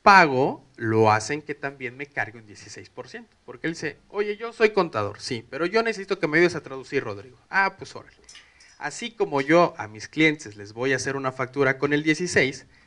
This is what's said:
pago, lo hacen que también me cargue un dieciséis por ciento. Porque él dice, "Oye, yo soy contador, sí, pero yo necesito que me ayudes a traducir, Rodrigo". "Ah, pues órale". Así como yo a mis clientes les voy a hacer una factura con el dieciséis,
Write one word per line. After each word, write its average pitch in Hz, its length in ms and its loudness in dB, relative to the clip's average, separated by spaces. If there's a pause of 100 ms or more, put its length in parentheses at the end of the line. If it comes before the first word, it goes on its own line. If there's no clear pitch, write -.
pago, 175 640 6 (120)
lo 110 340 4
hacen 110 320 0
que 147 120 -10
también 131 420 -12
me 143 100 -12
cargue 110 320 -8
un 110 80 -20
dieciséis 101 440 -20
por - 180 -16
ciento. 233 260 -18 (120)
Porque 123 200 -10
él 165 60 -4
dice, 165 260 -10 (100)
"Oye, 208 280 -6
yo 233 160 -12
soy 214 180 4
contador, 117 500 -2
sí, 113 280 -8
pero 143 160 -6
yo 214 180 0
necesito 196 360 -4
que 165 80 -4
me 156 120 2
ayudes 175 180 4
a - 60 -10
traducir, 135 400 -6
Rodrigo". 107 360 -12 (100)
"Ah, 190 300 0
pues - 180 -18
órale". - 200 -20 (640)
Así 214 340 -10
como 147 280 -2
yo 160 380 4
a 107 100 -10
mis 107 180 -16
clientes 147 500 -2
les 104 180 -16
voy 131 180 -2
a 131 40 0
hacer 135 200 -4
una 135 160 -4
factura 131 460 -2
con 143 160 0
el 151 80 2
dieciséis, 156 640 0 (200)